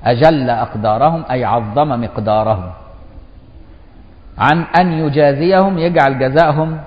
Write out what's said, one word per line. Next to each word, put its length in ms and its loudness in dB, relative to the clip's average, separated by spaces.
أجل 440 2
أقدارهم 800 0
أي 140 -2
عظم 560 -2
مقدارهم، 680 -2
"عن 240 2
أن 140 2
يجازيهم"، 840 2
يجعل 420 0
جزاءهم 680 0